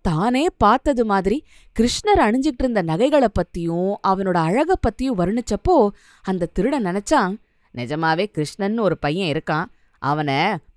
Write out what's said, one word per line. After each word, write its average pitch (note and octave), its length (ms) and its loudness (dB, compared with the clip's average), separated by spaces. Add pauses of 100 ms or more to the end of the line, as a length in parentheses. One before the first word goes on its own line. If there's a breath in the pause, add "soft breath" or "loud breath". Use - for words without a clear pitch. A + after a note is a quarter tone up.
தானே A#3+ 460 0 (100)
பார்த்தது A#3+ 480 2
மாதிரி G3 400 0 (340 soft breath)
கிருஷ்ணர் F4+ 400 2
அணிஞ்சுக்கிட்டு C4 400 0
இருந்த A#3+ 220 0
நகைகளை A#3 460 2
பத்தியும், F3 640 -2 (140)
அவனோட F#3+ 260 0
அழக G#3 420 0 (140)
பத்தியும் B3+ 280 -4
வர்ணிச்சப்போ, G#3+ 720 2 (340 soft breath)
அந்த F#3 240 -4
திருடன் A#3 400 -2
நினைச்சான், G3+ 520 0 (380)
"நிஜமாவே D#3+ 500 -2 (120)
கிருஷ்ணன்னு G3 420 -4
ஒரு F#3 180 0
பையன் D3+ 380 -2
இருக்கான், D#3+ 300 -4 (340)
அவனை D3 360 -2 (420)